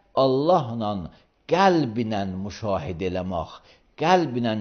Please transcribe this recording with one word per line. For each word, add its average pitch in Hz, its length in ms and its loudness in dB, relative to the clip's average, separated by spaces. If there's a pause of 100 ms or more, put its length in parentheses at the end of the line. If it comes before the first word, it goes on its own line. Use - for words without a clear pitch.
(120)
Allahla, 127 1000 0 (360)
qəlblə 123 840 2
müşahidə 95 760 -4
eləmək, 90 440 -4 (460)
qəlblə 135 640 2